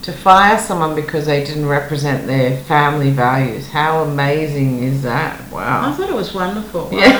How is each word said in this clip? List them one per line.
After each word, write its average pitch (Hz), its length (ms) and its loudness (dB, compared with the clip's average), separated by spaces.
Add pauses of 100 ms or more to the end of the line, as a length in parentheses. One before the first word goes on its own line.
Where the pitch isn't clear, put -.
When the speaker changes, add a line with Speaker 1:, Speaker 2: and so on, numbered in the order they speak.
Speaker 1:
to 180 100 -8
fire 196 460 6
someone 165 360 -2
because 151 320 -4
they 143 180 0
didn't 147 220 -4
represent 143 600 -2
their 131 380 2
family 147 460 2
values, 127 600 0
how 160 340 0
amazing 143 800 0
is 135 220 -2
that? 131 360 -4 (100)
Wow. 113 380 -2
Speaker 2:
I 294 40 -2
thought 381 180 -4
it 339 40 -2
was 190 200 -4
wonderful. 190 580 -6
Speaker 1:
Yes. 214 280 6